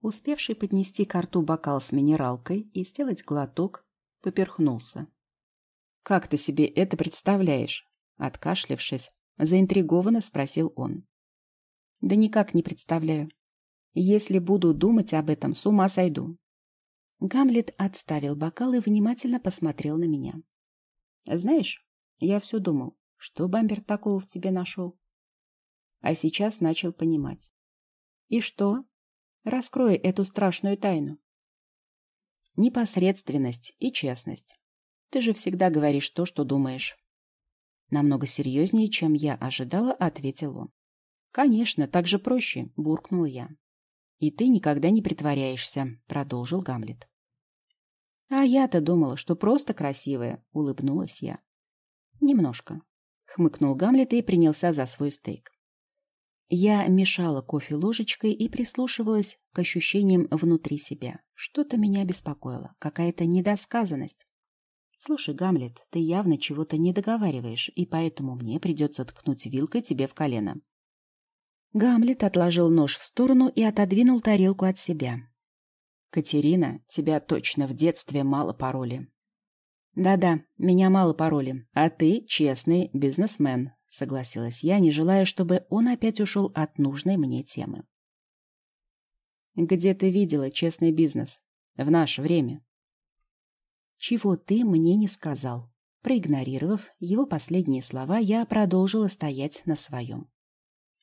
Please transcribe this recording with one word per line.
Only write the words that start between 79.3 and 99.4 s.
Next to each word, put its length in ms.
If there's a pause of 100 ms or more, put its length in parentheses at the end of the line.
«Да-да, 460 (160)
меня 340
мало 240
пороли, 580
а 180
ты 360
честный 640
бизнесмен», 800 (180)
согласилась 720
я, 160
не 100
желая, 340
чтобы 460
он 180
опять 320
ушёл 340
от 240
нужной 380
мне 280
темы. 400 (1700)
«Где 400
ты 160
видела 400
честный 420
бизнес? 480 (360)
В 140
наше 320
время?» 420 (1300)
«Чего 380
ты 280
мне 320
не 120
сказал?» 640 (320)
Проигнорировав 840 (120)
его 260
последние 560
слова, 360
я 280
продолжила 640
стоять 580